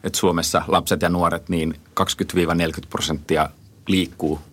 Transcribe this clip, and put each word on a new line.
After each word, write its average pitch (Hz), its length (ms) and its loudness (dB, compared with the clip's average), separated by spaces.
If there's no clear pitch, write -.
että - 160 -4
Suomessa 85 480 2
lapset 87 340 0
ja 87 80 2
nuoret 85 400 0
niin 82 300 -2
kaksikymmentä - 420 -2
viiva 85 200 2
neljäkymmentä 85 360 -2
prosenttia 76 580 -2
liikkuu 85 520 0